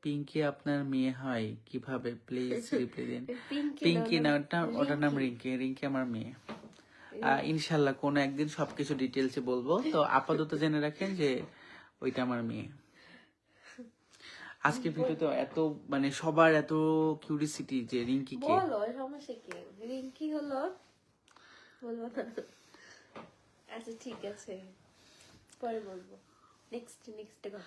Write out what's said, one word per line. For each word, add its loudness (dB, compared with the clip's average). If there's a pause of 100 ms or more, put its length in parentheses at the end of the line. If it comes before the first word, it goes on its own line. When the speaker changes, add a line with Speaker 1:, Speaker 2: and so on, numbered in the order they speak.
Speaker 1:
পিঙ্কি 0
আপনার 0
মেয়ে 2
হয় -2 (100)
কিভাবে? -4 (120)
প্লিজ -2
Speaker 2:
<laughs> -4
Speaker 1:
রিপ্লাই -2
দিন। -6 (120)
Speaker 2:
পিঙ্কি -4
Speaker 1:
পিঙ্কি 4
Speaker 2:
না, 4
Speaker 1:
না, 4
Speaker 2:
নাম -2
Speaker 1:
ওটা, 0
ওটার 0
নাম 2
Speaker 2:
রিঙ্কি। -2
Speaker 1:
রিঙ্কি, -2
রিঙ্কি -4
আমার 0
মেয়ে। -4
Speaker 2:
রিঙ্কি। -14
Speaker 1:
আহ, 4
ইনশাল্লাহ 4
কোনো 2
একদিন 2
সবকিছু -2
ডিটেলসে 0
বলবো। 2 (100)
তো 6
আপাতত 2
জেনে 4
রাখেন -2
যে 2 (580)
ওইটা 0
আমার 0
মেয়ে। -4 (1900)
আজকে 2
Speaker 2:
বল। -4
Speaker 1:
ভিডিওতে 0
এত, 0 (160)
মানে 2
সবার 6
এত 4 (500)
কিউরিওসিটি -2
যে -2
রিঙ্কি 0
কে। -4
Speaker 2:
বলো, 2
সমস্যা -10
কি? -14
রিঙ্কি -6
হলো, -2 (1080)
বলবো -6
না। -4 (1500)
আচ্ছা, -10
ঠিক -12
আছে, -10 (1000)
পরে -4
বলবো। -14 (560)
নেক্সট, -12
নেক্সট -14
কথা। -12